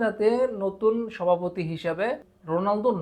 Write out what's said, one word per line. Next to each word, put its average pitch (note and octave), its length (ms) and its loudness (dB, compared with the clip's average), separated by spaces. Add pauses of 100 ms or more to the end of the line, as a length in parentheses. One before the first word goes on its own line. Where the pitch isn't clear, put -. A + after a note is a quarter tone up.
যাতে G#3+ 240 2 (360)
নতুন G3+ 300 2 (240)
সভাপতি F3+ 460 0 (100)
হিসেবে E3+ 340 -2 (420)
রোনালদো G#3 400 0 (120)